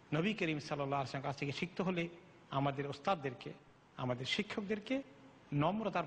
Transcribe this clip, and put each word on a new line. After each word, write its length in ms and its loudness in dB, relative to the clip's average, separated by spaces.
নবী 200 4
করিম 260 0
সাল্লাল্লাহু 240 -2
আলাইহি 120 2
ওয়াসাল্লামের 280 -2
কাছ 140 -2
থেকে 140 -2
শিখতে 320 -2
হলে 240 2
আমাদের 380 2
ওস্তাদদেরকে, 680 -2
আমাদের 280 -2
শিক্ষকদেরকে 800 0
নম্রতার 540 2